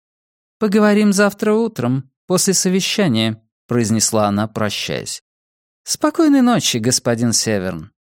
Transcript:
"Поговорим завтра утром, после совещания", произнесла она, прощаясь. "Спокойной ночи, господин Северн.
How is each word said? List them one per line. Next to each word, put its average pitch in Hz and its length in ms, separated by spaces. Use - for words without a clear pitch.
"Поговорим 208 540
завтра 208 400
утром, 139 580
после 180 280
совещания", 170 880
произнесла 110 600
она, 104 200
прощаясь. - 720
"Спокойной 302 580
ночи, 240 360
господин 117 560
Северн. 92 580